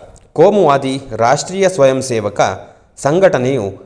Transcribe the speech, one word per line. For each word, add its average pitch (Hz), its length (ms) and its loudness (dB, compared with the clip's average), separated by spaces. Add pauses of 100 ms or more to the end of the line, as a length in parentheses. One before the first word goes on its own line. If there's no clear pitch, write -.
(320)
ಕೋಮುವಾದಿ 143 720 2 (140)
ರಾಷ್ಟ್ರೀಯ 147 520 0
ಸ್ವಯಂ 135 340 2
ಸೇವಕ 107 380 -4 (560)
ಸಂಘಟನೆಯು 139 720 0 (180)